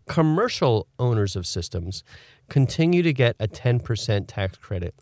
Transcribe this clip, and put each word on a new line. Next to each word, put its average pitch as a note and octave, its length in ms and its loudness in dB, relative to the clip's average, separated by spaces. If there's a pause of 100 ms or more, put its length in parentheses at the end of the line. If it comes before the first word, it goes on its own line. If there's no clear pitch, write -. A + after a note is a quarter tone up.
commercial D#3 840 2 (100)
owners A2 380 0
of F2+ 100 -6
systems F2 560 -6 (460)
continue D#3+ 520 2
to E3 120 2
get A#2+ 260 0
a G#2+ 80 -2
ten B2 320 0
percent G#2 480 -2
tax F#2+ 300 -6
credit. F2 440 -8